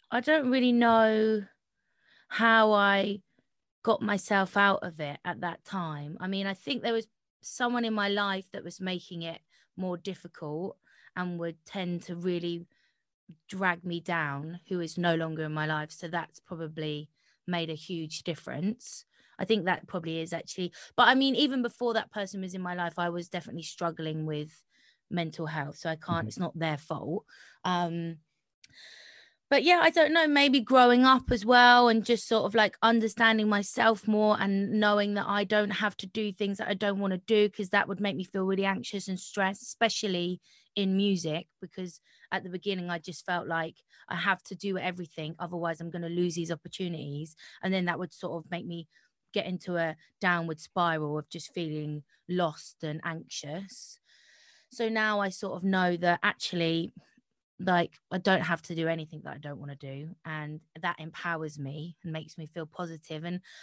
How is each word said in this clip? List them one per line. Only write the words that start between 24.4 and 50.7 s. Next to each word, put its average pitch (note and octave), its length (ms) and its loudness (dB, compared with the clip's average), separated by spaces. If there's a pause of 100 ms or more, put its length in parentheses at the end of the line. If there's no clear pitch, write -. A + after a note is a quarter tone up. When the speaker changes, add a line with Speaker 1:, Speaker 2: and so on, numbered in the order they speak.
Speaker 1:
mental E3 360 -4
health. D3+ 320 -6
So E3+ 100 -8
I D#3+ 80 -2
can't, E3 300 -4
Speaker 2:
Mm-hmm. - 20 -8
Speaker 1:
it's - 100 -10
not F3 200 -6
their D#3 180 -2
fault. D3 480 -6 (400)
Um, E3+ 540 -2 (1300)
but C#4 120 6
yeah, F4 180 6
I D#4+ 80 8
don't D#4+ 240 6
know, D#4+ 160 4
maybe C#4 320 6
growing B3 460 8
up C4 240 4
as G#3+ 160 0
well B3 420 10
and A3+ 160 4
just - 240 0
sort A3+ 160 2
of, G3 100 -2
like, G#3+ 280 4
understanding A3+ 640 4
myself G#3 580 2
more G#3+ 320 4
and G3 400 0
knowing G#3 360 4
that G3 120 -2
I G#3 180 0
don't G#3 260 2
have G3 280 -2
to G3 80 -12
do G#3 260 -4
things G3 260 -4
that - 100 -6
I G3+ 60 -2
don't G3+ 240 0
wanna F#3+ 180 -2
do, G#3 320 2
'cause G3+ 220 -8
that G3+ 180 2
would F#3+ 100 -6
make G3+ 160 -2
me F3+ 100 -6
feel F#3+ 200 -4
really F#3+ 220 0
anxious G3 420 -4
and F#3 100 -6
stressed, G3 440 -4
especially F3+ 800 -2 (340)
in F#3+ 220 2
music, F3+ 500 0 (140)
because F3+ 400 -12 (280)
at F#3 140 -4
the F3+ 60 -12
beginning F3+ 400 -6
I E3+ 80 -4
just - 260 -14
felt F3+ 240 -4
like E3 340 -6 (240)
I - 100 -8
have F#3 280 -2
to G3+ 100 -14
do F#3+ 220 -6
everything, E3 640 -6
otherwise E3+ 420 -6
I'm E3+ 100 -10
gonna E3+ 200 -8
lose F3 240 0
these E3+ 180 -4
opportunities. D#3+ 800 -8 (280)
And F#3+ 100 0
then F#3 140 0
that E3+ 120 -2
would F3+ 140 -8
sort E3+ 320 -8
of - 60 -20
make F3 160 -8
me E3+ 200 -10 (460)
get G3 140 -2
into F3+ 300 -6
a D#3+ 200 -2 (240)
downward E3+ 400 0
spiral D#3 580 0